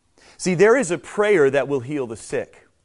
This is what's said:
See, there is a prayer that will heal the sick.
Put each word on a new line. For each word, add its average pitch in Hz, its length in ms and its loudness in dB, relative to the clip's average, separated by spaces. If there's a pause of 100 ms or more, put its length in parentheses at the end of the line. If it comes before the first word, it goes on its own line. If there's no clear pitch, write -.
(360)
See, 185 180 -4
there 208 220 4
is 190 160 -2
a 160 60 -2
prayer 196 520 2
that 135 160 0
will 139 140 -4
heal 135 260 -6
the 110 100 -12
sick. - 520 -10 (160)